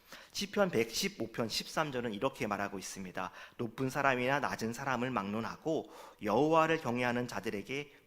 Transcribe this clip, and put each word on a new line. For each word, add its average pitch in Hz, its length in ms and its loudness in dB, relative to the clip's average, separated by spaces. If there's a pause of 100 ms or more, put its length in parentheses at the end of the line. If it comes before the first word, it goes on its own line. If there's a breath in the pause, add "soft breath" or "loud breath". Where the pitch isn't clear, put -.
(320 loud breath)
시편 196 380 0
백십오 117 600 0
편 117 180 -2
십삼 151 440 -2
절은 120 220 -2
이렇게 127 340 -2
말하고 98 320 -2
있습니다. 92 500 -6 (280 loud breath)
"높은 127 320 -2
사람이나 135 500 4
낮은 110 320 -2
사람을 127 380 -2
막론하고 110 840 -2 (300 loud breath)
여호와를 156 560 6
경외하는 123 500 0
자들에게 110 680 -6 (120)